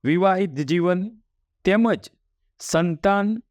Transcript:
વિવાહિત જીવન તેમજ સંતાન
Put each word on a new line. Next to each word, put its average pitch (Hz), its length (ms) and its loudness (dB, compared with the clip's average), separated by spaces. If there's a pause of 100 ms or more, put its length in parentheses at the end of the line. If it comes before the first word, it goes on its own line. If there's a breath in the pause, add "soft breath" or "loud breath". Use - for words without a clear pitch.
વિવાહિત 185 480 0
જીવન 175 680 -2 (440)
તેમજ 214 460 2 (480)
સંતાન 196 760 0 (140)